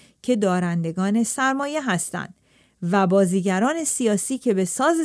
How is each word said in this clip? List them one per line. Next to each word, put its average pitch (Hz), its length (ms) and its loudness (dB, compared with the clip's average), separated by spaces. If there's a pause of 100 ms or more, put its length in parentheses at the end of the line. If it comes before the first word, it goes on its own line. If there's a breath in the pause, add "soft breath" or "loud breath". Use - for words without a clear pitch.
(220 soft breath)
که 247 140 0
دارندگان 180 880 0
سرمایه 269 640 -2
هستند - 440 -4 (480 soft breath)
و 190 240 2
بازیگران 196 800 2
سیاسی 233 540 -2
که 233 160 0
به 190 100 2
ساز 285 400 0